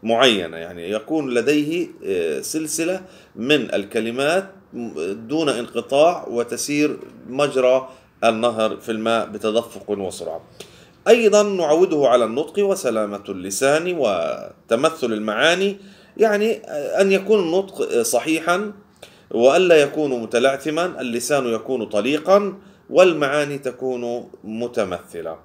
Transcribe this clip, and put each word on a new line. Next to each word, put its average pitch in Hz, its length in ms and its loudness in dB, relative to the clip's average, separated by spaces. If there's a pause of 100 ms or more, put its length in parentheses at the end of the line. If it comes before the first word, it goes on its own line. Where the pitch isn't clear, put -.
معينة، 107 540 2
يعني 87 340 -10
يكون 135 420 -4
لديه، 147 540 0 (180)
آه، 82 360 -2
سلسلة 165 600 -6 (340)
من 127 380 -6
الكلمات 120 760 -4 (640)
دون 139 360 -4
انقطاع 135 800 0
وتسير 120 680 -2 (300)
مجرى 131 600 2 (340)
النهر 110 540 0
في - 140 -10
الماء 110 340 0
بتدفق 104 640 -4
وسرعة. 87 520 -6 (680)
أيضًا 208 360 6
نعوده 165 640 2
على 120 180 6
النطق 156 400 -2
وسلامة 110 640 -2
اللسان 139 680 -2
وتمثل 113 1160 -2
المعاني، 156 640 0 (400)
يعني، 214 480 0
آه، 143 360 -2
أن 196 100 4
يكون 196 280 2
النطق، 180 520 -2
آه، 120 100 2
صحيحًا 160 720 0 (580)
وألا 160 440 6
يكون 143 460 2
متلعثما، 139 800 0
اللسان 123 460 -2
يكون 113 380 -2
طليقا 151 720 2 (320)
والمعاني 147 680 4
تكون 123 720 -6 (140)
متمثلة. 95 1000 -6